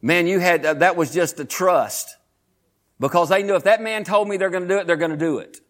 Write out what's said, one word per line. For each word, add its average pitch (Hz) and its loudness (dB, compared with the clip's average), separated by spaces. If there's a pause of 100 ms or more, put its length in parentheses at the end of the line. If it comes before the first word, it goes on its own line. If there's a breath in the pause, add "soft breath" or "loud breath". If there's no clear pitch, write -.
Man, 170 2
you 185 0
had, 175 2
uh, 156 2
that 170 4
was 151 -2
just 170 -2
the 147 -8
trust. 151 -2 (840)
Because 151 2
they 196 2
knew 202 -2
if 180 0
that 220 4
man 220 -6
told 202 0
me 202 -4
they're 190 0
gonna 180 -6
do 196 0
it, 180 -6
they're 170 2
gonna 160 -2
do 151 -2
it. - -12 (100)